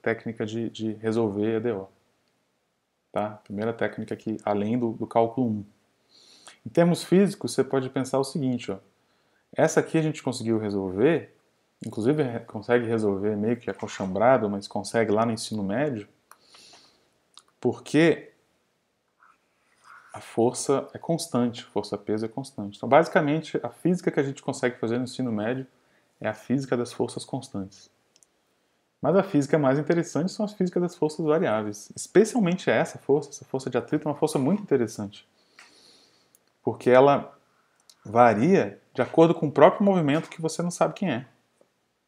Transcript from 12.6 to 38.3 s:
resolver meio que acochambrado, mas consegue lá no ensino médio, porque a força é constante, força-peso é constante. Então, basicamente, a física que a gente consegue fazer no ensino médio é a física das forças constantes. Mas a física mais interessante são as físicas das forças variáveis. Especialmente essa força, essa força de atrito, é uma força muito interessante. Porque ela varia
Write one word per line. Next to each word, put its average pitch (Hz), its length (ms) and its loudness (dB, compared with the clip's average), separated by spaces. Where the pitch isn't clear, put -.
resolver 107 500 0
meio 113 220 0
que - 120 -10
acochambrado, 107 800 0
mas 101 180 -6
consegue 107 460 -2
lá 110 140 2
no 117 60 -2
ensino 107 300 -8
médio, 110 460 -4
porque - 720 0
a - 80 -16
força 123 720 0
é 123 40 -10
constante, 120 680 -2
força-peso 104 600 -6
é 113 40 -6
constante. 104 500 -12
Então, 123 100 -8
basicamente, 160 760 2
a 120 60 -6
física - 420 -2
que - 80 -4
a 151 40 4
gente 135 200 -6
consegue 127 360 -4
fazer 117 180 -2
no 127 80 -2
ensino 123 260 -6
médio 117 360 -4
é 107 100 -6
a 107 60 -4
física 135 400 -4
das 120 160 -2
forças - 320 -6
constantes. - 680 -12
Mas 160 140 2
a 196 60 4
física 147 360 0
mais 143 200 4
interessante 165 540 -2
são 214 140 -4
as 208 80 -8
físicas 180 260 -2
das 175 160 -4
forças 156 300 -2
variáveis. 110 680 0
Especialmente 185 760 2
essa 127 280 0
força, 143 300 0
essa - 160 -18
força 131 240 -6
de 127 80 -2
atrito, 147 320 -2
é - 20 -2
uma 139 60 -6
força 156 220 0
muito 170 240 0
interessante. 110 640 -2
Porque - 260 -2
ela 127 480 6
varia 117 760 4